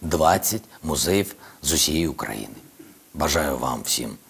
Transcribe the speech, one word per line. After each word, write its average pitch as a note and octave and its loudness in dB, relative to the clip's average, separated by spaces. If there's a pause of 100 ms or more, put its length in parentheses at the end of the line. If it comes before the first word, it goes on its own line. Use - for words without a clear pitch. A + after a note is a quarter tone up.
двадцять E2 2 (200)
музеїв F2 0 (260)
з C#2+ 0
усієї D#2+ 2
України. G#1+ -6 (580)
Бажаю D2+ 0
вам A#1+ -4
всім A#1+ -4 (140)